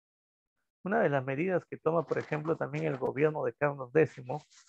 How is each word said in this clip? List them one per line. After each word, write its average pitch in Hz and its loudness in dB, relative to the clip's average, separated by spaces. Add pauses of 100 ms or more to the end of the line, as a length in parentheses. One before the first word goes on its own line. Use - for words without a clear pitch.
(840)
Una 185 2
de 170 4
las 139 2
medidas 160 -2
que 127 -12
toma, 160 0
por 147 -2
ejemplo, 151 -2
también 143 -4
el 147 -2
gobierno 135 0
de 123 -2
Carlos 139 -2
décimo, 139 2 (300)